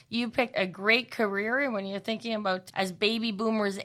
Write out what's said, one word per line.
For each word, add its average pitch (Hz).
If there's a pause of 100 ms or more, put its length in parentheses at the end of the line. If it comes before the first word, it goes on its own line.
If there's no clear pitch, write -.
you 233
picked 240
a 190
great 214
career. 214
And 269
when 196
you're 196
thinking 226
about 190
as 190
baby 220
boomers 208